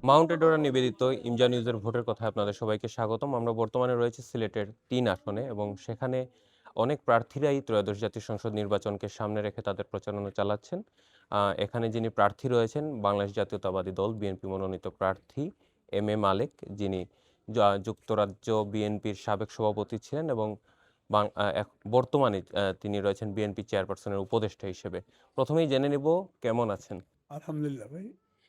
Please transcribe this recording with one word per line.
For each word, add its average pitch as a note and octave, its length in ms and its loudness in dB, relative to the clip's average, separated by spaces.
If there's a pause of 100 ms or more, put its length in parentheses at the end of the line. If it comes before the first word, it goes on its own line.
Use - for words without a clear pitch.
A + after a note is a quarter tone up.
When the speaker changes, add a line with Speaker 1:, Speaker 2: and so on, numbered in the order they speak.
(140)
Speaker 1:
মাউন্ট D#3+ 180 8
এডোরা D#3+ 260 6
নিবেদিত C3 440 2
ইমজা B2 460 2
নিউজের A#2+ 300 0
ভোটের A2+ 260 -2
কথায় A2+ 240 -4
আপনাদের G#2 260 -2
সবাইকে A2 340 -2
স্বাগতম। A2+ 480 -2
আমরা A#2 180 0
বর্তমানে B2 420 0
রয়েছে A#2+ 260 0
সিলেটের G#2+ 460 -4 (220)
তিন B2 180 2
আসনে G#2 380 -2
এবং G#2 320 -6
সেখানে B2+ 500 -4 (480)
অনেক C3+ 260 0
প্রার্থীরাই C#3 600 2
ত্রয়োদশ G#2 360 0
জাতীয় G#2+ 240 -4
সংসদ A2 300 -6
নির্বাচনকে G#2 580 -2
সামনে G#2+ 320 -4
রেখে G#2 200 -6
তাদের G2+ 240 -4
প্রচারণা G2+ 460 -6
চালাচ্ছেন। G#2 500 -4 (480)
আহ, G2+ 320 2
এখানে A2+ 300 -2
যিনি A2+ 180 -2
প্রার্থী G2+ 380 2
রয়েছেন B2 540 0
বাংলাদেশ G2+ 340 0
জাতীয়তাবাদী F#2+ 560 -2
দল G2 220 -2
বিএনপি G2 340 -6
মনোনীত F#2+ 400 -4
প্রার্থী F#2+ 640 -4 (400)
এম G#2 180 0
এ G#2+ 60 2
মালেক, G#2 360 2 (200)
যিনি F#2+ 340 -2 (460)
যা-, G2+ 260 6
যুক্তরাজ্য G#2 920 -2
বিএনপির G#2 440 -2
সাবেক G#2 360 -4
সভাপতি G#2+ 460 -2
ছিলেন D3+ 320 -6
এবং G#2+ 260 -2 (560)
বাং-, G#2 240 4
আহ, G2+ 200 0
এক-, - 340 -6
বর্তমানে, B2 480 4
আহ, F#2+ 360 -2
তিনি G2+ 280 -4
রয়েছেন G2+ 320 -2
বিএনপি G#2 300 -4
চেয়ারপারসনের G2 540 -4
উপদেষ্টা G#2 500 -2
হিসেবে। F#2 340 -8 (340)
প্রথমেই D3+ 320 2
জেনে C#3 220 2
নিব D#3+ 380 0 (140)
কেমন A#2 280 0
আছেন? F#2+ 320 -8 (280)
Speaker 2:
আলহামদুলিল্লাহ D3 580 -8
ভাই। F#3+ 260 -14 (360)